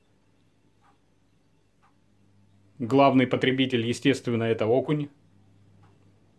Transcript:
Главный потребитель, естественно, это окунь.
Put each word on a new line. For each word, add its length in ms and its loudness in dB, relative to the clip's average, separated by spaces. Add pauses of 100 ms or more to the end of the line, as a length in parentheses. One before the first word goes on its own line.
(2750)
Главный 480 4
потребитель, 580 -2
естественно, 560 -2
это 240 -2
окунь. 420 -2 (1300)